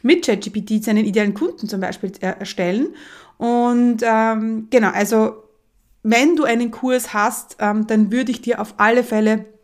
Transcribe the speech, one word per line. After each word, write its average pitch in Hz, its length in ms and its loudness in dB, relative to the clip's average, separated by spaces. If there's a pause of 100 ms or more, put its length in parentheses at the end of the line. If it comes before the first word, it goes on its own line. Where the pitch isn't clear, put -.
mit 320 220 4
Chat 214 180 0
G - 60 -10
P 214 120 -6
T 214 200 -2
seinen 214 240 0
idealen 208 300 0
Kunden 302 320 -6
zum 202 120 -6
Beispiel, 185 320 -6 (100)
äh, 185 180 -4
erstellen. 196 480 -2 (500)
Und, 240 680 2
ähm, 220 680 0
genau, 220 180 4
also 214 540 0 (600)
wenn 247 320 4
du 311 80 0
einen 233 280 0
Kurs 254 420 -2
hast, - 460 -4
ähm, 214 260 0
dann 214 260 2
würde 247 200 -2
ich 220 100 -6
dir 233 180 -4
auf 214 180 -10
alle 233 260 4
Fälle 214 420 0 (180)